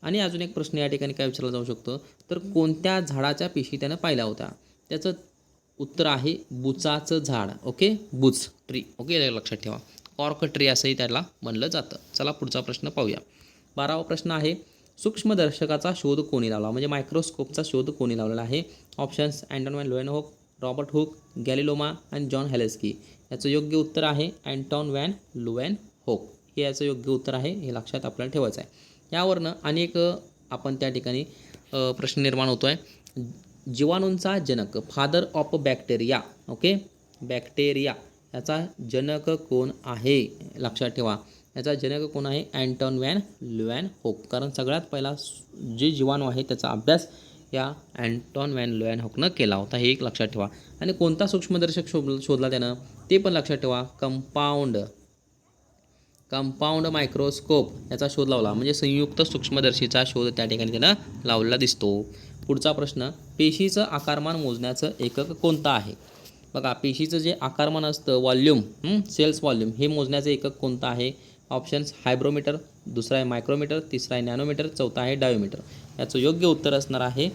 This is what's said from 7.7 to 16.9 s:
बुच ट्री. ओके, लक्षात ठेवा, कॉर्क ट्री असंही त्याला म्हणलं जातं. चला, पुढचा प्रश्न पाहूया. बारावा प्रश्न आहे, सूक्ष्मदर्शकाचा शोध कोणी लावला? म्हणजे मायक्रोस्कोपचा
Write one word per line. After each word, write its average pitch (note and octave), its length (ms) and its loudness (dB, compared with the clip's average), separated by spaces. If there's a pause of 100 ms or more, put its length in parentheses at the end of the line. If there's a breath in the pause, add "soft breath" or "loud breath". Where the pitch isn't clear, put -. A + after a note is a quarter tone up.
बुच C3 360 4 (180)
ट्री. B2+ 140 -6 (180)
ओके, C#3 360 0
लक्षात A2 220 -6
ठेवा, A2 200 -6 (400 loud breath)
कॉर्क D3 280 -2
ट्री C#3+ 220 -2
असंही C3 300 2
त्याला B2 260 -2 (180)
म्हणलं A#2 260 -4
जातं. E3 280 -6 (200)
चला, C#3+ 160 -2
पुढचा C3 300 -4
प्रश्न B2+ 280 -6
पाहूया. B2+ 280 0 (600 soft breath)
बारावा D3+ 260 -2
प्रश्न E3 280 -4
आहे, D#3 240 0 (420 loud breath)
सूक्ष्मदर्शकाचा E3 1000 0
शोध C#3+ 240 2
कोणी C3 300 0
लावला? G#2+ 220 -2
म्हणजे C3 160 -2
मायक्रोस्कोपचा D3 800 -2